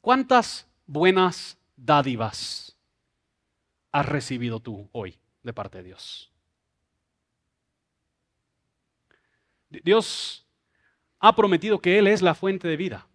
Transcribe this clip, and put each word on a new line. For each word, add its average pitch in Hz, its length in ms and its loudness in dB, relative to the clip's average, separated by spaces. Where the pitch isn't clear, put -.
¿Cuántas 254 640 2
buenas 180 720 0
dádivas 127 1000 -2
has 143 140 0
recibido 123 540 -6
tú 104 320 -14
hoy 98 260 -12
de 117 100 -12
parte 95 280 -12
de 90 60 -18
Dios? - 460 -20
Di-, 151 120 -18
Dios - 600 0
ha 214 160 6
prometido 202 460 2
que 180 160 2
Él 214 80 4
es 196 160 2
la 175 140 2
fuente 190 320 -6
de 160 100 -2
vida. 160 380 -8